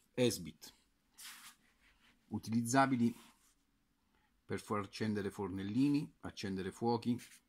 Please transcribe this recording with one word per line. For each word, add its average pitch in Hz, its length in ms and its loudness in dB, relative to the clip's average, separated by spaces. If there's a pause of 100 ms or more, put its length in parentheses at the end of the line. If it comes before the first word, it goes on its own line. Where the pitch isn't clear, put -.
(140)
Esbit, 110 580 0 (1600)
utilizzabili 117 880 2 (1300)
per 101 160 -4
far 104 240 -2
accendere 104 440 -2
fornellini, 104 800 0 (120)
accendere 95 500 -4
fuochi 117 500 0 (280)